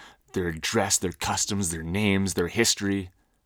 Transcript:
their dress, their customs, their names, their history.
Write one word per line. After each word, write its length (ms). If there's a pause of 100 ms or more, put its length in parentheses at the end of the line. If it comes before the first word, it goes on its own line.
(340)
their 180
dress, 460
their 140
customs, 580
their 120
names, 520
their 140
history. 640 (360)